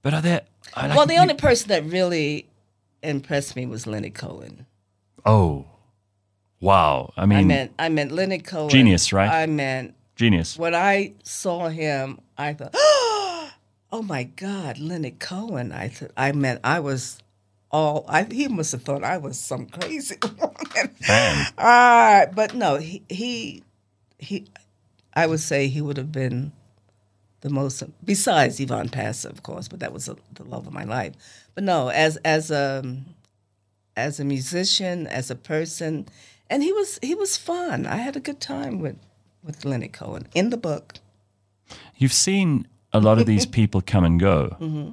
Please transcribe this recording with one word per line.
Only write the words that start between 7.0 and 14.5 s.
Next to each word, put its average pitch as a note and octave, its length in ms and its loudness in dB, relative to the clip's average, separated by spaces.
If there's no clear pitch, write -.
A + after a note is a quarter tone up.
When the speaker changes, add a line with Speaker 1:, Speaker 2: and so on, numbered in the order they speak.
Speaker 1:
I F2+ 80 0
mean, G2+ 140 6
Speaker 2:
I - 40 6
meant, - 360 2
I E3 100 -2
meant D3 220 -2
Leonard F#3 340 -4
Cohen. D#3 240 -6
Speaker 1:
genius, A#2 440 6
right? G2 160 2
Speaker 2:
I D#3+ 160 0
meant C3+ 500 -4
Speaker 1:
Genius. F#2+ 420 2
Speaker 2:
when E3+ 180 -2
I G3 380 0
saw F3 460 -6
him, D3 500 -6
I D3 160 -6
thought, - 200 -14
<gasps> - 40 -2
"Oh A3+ 120 -8
my D3+ 200 -6
God, D#3+ 560 -10